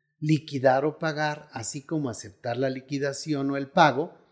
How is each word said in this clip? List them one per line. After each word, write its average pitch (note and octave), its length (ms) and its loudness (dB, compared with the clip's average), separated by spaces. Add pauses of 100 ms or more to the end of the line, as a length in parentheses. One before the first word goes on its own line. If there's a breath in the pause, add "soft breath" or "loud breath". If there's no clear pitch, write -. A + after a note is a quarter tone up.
(200)
liquidar C#3 680 2
o D3+ 120 -2
pagar, D3+ 540 -4
así B2 300 -8
como D3+ 280 -4
aceptar A2 460 -8
la C3 140 0
liquidación C#3 800 -4
o C#3 60 -2
el C#3 120 -6
pago D#3 440 4 (180)